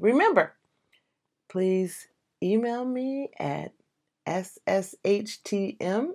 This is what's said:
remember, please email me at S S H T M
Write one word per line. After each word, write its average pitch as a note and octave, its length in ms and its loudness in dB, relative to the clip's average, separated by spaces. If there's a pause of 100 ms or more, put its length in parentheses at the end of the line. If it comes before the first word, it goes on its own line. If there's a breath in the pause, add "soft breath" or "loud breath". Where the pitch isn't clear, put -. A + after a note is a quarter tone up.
remember, C4 540 4 (920)
please F#3+ 600 0 (340)
email A#3 420 0
me C4 540 -4
at D3 340 -6 (540)
S F#3 400 -6
S F#3+ 280 0 (100)
H G#3 380 0
T G3 380 -4
M A3+ 340 -2